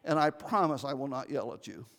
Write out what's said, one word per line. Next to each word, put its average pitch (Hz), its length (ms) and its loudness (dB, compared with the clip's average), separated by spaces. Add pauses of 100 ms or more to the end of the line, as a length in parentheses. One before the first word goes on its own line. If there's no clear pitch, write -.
And 156 140 2
I 151 120 6
promise 156 540 2
I 139 100 -2
will 135 140 -4
not 131 220 -6
yell 117 240 -4
at - 120 -16
you. 110 200 -12 (120)